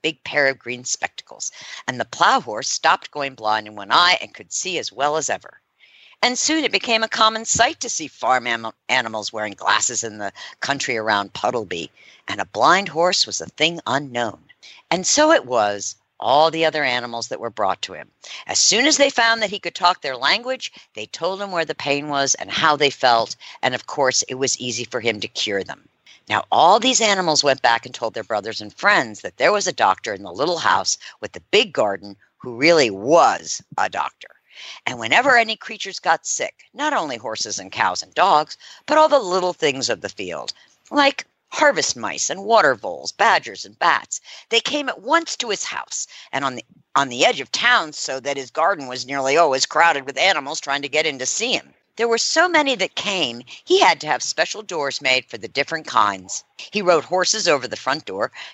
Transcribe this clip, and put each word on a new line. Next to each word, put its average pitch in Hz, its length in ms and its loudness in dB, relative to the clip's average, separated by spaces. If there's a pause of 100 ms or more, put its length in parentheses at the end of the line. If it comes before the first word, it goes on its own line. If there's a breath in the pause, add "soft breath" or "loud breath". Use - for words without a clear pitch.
big 156 220 -4
pair 143 220 2
of 135 120 0
green 123 260 -10
spectacles, - 640 -8 (380 loud breath)
and 127 100 -6
the 117 60 -2
plow 214 360 2
horse 120 280 -8
stopped - 420 0
going 139 240 -6
blind 107 320 -2
in 107 80 -16
one 101 160 -14
eye 175 300 6
and - 140 -14
could - 180 -16
see 180 260 -6
as 117 140 -8
well 143 240 -2
as 156 120 -4
ever. - 320 -8 (600 soft breath)
And 247 160 0
soon 311 260 0
it - 80 -2
became 226 300 0
a 220 60 -2
common 220 360 2
sight 254 360 2
to 240 100 -6
see 156 180 -6
farm 123 380 0
am-, 113 260 -4 (160)
animals 113 440 -2
wearing 107 200 -6
glasses 107 500 0
in 107 160 -10
the 101 140 -6 (280 loud breath)
country 139 360 -2
around 107 380 -2
Puddleby, 98 560 -4 (380 soft breath)
and 101 120 -8
a 95 60 -4
blind 170 420 2
horse 170 380 0
was 101 140 -8
a 80 60 -10
thing 160 400 -2
unknown. 120 520 -4 (520 loud breath)
And 175 160 -2
so 302 260 4
it 175 120 2
was, 104 520 -2 (220)
all 147 320 4
the 160 140 -2
other 156 180 0
animals 120 460 -4
that - 120 -8
were 113 100 -6
brought 98 320 -2
to 98 100 -10
him. 76 160 -16 (380 loud breath)
As - 120 -2
soon 233 280 4
as 302 100 4
they 277 140 4
found 226 320 2
that 202 80 -2
he 196 80 -8
could - 160 -8
talk 180 260 2
their 135 160 -6
language, 226 560 -2 (220 loud breath)
they 107 120 -10
told 190 360 -6
him 202 80 -8
where 165 160 -2
the 151 80 -8
pain 143 340 -2
was 139 280 0
and - 140 -10
how 151 260 2
they 143 120 4
felt, 117 480 2 (260 loud breath)
and 127 120 0
of - 120 -8
course 131 360 0
it 131 140 -8
was 131 220 -2
easy 120 260 -6
for 117 160 -6
him 107 200 -2
to 120 80 -8
cure 98 340 -4
them. - 240 -14 (420 soft breath)
Now - 220 0
all 170 300 6
these 240 220 2
animals 185 420 2
went 135 160 2
back 117 240 4
and 120 100 -16
told 113 200 -6
their 110 100 -8
brothers 107 380 -4
and 104 100 -14
friends 156 480 0
that - 160 -12
there 156 160 4
was 202 140 0
a 180 60 -2
doctor 104 420 0
in 95 80 -10
the 92 100 -14
little 151 260 -2
house 104 380 0 (240 loud breath)
with 107 120 -10
the - 180 -16
big 208 240 2
garden 101 420 -2 (220)
who 123 180 -12
really 151 320 4
was 104 760 2 (140)
a 101 140 -2
doctor. 85 380 -8 (580 loud breath)
And 127 120 -4
whenever 214 380 4
any 220 180 2
creatures 196 440 -12
got 165 280 0
sick, - 460 -6
not 294 220 -4
only 151 240 -4
horses 107 400 -6
and 95 120 -12
cows 92 320 0
and - 120 -20
dogs, 156 420 4 (300 loud breath)
but 302 100 2
all 311 120 8
the 285 100 6
little 180 340 0
things 135 380 0
of 98 100 -2
the 101 80 -8
field, 85 460 -10 (360 soft breath)
like 277 360 2 (240)
harvest 214 460 2
mice 104 320 -6
and 185 140 -8
water 196 320 4
voles, 90 380 -8
badgers 170 520 0
and 101 140 -20
bats, - 420 0 (280 loud breath)
they 226 100 2
came 277 300 -2
at - 140 -8
once 320 340 -2
to 240 140 -6
his 190 120 -4
house. - 440 -10 (260 loud breath)
And 135 120 -2
on 127 120 -4
the, - 80 -14 (320)
on 139 120 0
the 123 160 2
edge 226 160 2
of 131 120 -8
town, 208 400 2
so 135 260 -8
that 139 180 -4
his 131 140 -8
garden 160 380 0
was 123 180 -8
nearly 139 300 0
always 139 280 4
crowded 156 420 2
with 135 120 -6
animals 156 420 0
trying 143 220 -4
to 143 60 -8
get 151 180 0
in 139 140 -4
to 127 60 -4
see 233 260 -2
him. 110 200 -6 (240)
There 233 120 0
were 233 100 2
so 320 300 2
many 302 280 2
that 185 180 -4
came, 143 480 -4 (220 loud breath)
he 370 160 4
had 165 200 4
to 151 60 -8
have 131 160 0
special 180 400 -4
doors 156 380 -4
made 127 260 0
for 120 120 -14
the 101 100 -12
different 151 380 -4
kinds. 101 580 0 (120)
He - 260 -6
rode 170 220 4
horses 185 420 -2
over 135 220 2
the 110 80 -8
front 143 280 -4
door, 104 280 -6 (220 loud breath)